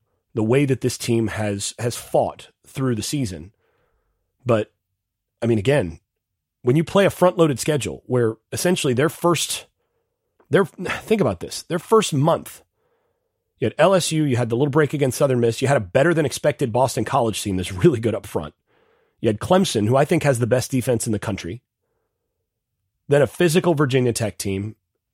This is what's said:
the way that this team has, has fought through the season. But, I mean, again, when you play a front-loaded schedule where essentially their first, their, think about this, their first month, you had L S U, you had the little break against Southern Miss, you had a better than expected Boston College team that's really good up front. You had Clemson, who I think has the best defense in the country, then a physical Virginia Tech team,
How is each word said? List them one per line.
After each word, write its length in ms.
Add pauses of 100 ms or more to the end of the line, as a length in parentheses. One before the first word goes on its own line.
(340)
the 80
way 220
that 160
this 180
team 300
has, 500
has 180
fought 540 (160)
through 300
the 60
season. 500 (920)
But, 280 (680)
I 60
mean, 120
again, 420 (640)
when 140
you 80
play 220
a 40
front-loaded 480
schedule 480
where 300 (160)
essentially 400
their 160
first, 580 (840)
their, 160
think 540
about 200
this, 220
their 160
first 340
month, 500 (960)
you 80
had 100
L 180
S 160
U, 140
you 140
had 100
the 80
little 140
break 240
against 240
Southern 220
Miss, 200
you 80
had 80
a 40
better 340
than 100
expected 480
Boston 320
College 380
team 160
that's 120
really 300
good 140
up 120
front. 280 (640)
You 80
had 100
Clemson, 480
who 100
I 100
think 160
has 160
the 80
best 240
defense 360
in 60
the 60
country, 440 (1400)
then 140
a 60
physical 480
Virginia 400
Tech 240
team, 380 (380)